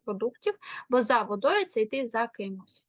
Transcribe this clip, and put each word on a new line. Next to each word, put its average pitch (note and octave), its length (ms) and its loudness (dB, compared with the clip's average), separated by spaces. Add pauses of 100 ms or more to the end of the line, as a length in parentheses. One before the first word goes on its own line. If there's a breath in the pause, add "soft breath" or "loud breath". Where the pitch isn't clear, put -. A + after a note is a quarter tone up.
продуктів, A3 480 -2 (360 loud breath)
бо B3 120 4
за A3+ 200 4
водою — A#3 460 2
це A3+ 140 0
йти B3 260 -2
за A3+ 200 0
кимось. G3 600 -12